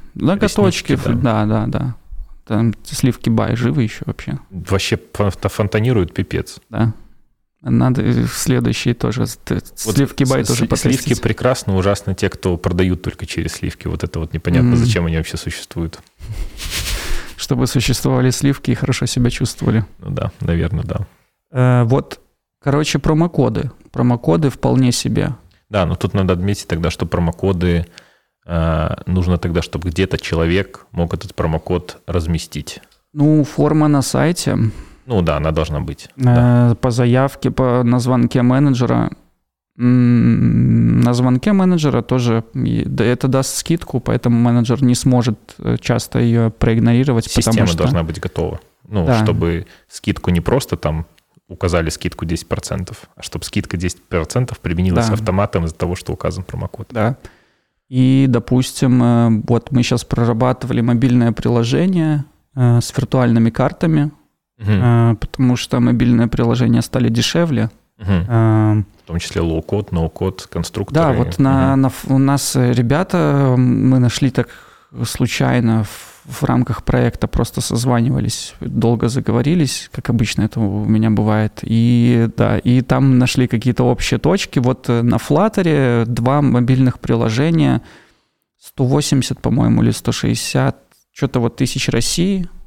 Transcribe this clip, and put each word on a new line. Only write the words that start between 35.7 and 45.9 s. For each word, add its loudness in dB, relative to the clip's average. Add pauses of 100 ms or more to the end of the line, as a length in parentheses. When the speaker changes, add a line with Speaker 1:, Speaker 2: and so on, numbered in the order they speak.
Speaker 2:
быть, -8 (100)
Speaker 1:
Э, -2
Speaker 2:
да. 4
Speaker 1:
по 0
заявке, 0
по, 0
на 2
звонке 2
менеджера. 2 (920)
М, 4
на 4
звонке 2
менеджера 2
тоже 0 (100)
и, -2
да, -2
это 0
даст 0
скидку, -4
поэтому 0
менеджер 2
не 4
сможет, 2 (200)
э, -2
часто -2